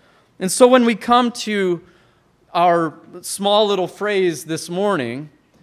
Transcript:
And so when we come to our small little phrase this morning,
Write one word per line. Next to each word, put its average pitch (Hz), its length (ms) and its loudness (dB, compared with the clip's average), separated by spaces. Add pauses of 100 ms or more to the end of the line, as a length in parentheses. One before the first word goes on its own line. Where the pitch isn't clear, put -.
(380)
And 185 120 -4
so - 160 6
when 254 180 6
we 233 120 0
come 240 360 0
to 190 500 -4 (720)
our 170 460 0 (240)
small 208 440 0
little 185 200 0
phrase 190 580 -4
this 156 240 -8
morning, 156 600 -4 (320)